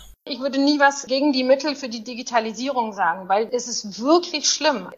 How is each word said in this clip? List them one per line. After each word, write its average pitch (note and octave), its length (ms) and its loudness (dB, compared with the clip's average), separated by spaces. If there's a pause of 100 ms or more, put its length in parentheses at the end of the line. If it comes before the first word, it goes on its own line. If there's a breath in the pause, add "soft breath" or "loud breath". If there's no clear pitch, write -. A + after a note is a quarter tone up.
(260)
Ich B3+ 160 -8
würde C4+ 180 -2
nie C#4+ 200 4
was C#4 280 4
gegen C4+ 240 2
die B3+ 140 0
Mittel C#4 300 4
für C4+ 140 -10
die A3+ 140 -10
Digitalisierung A#3 880 -2
sagen, F3+ 360 -2
weil G#3 220 2
es A#3+ 160 -2
ist G#3 320 -8
wirklich D#4+ 480 2
schlimm. B3 500 0